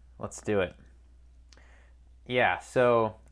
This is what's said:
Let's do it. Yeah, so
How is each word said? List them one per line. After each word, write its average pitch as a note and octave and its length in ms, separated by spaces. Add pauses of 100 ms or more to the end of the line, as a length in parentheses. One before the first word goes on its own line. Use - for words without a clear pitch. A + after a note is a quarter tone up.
(180)
Let's - 220
do G#2 220
it. F2 120 (1500)
Yeah, A2+ 340
so A#2+ 560 (160)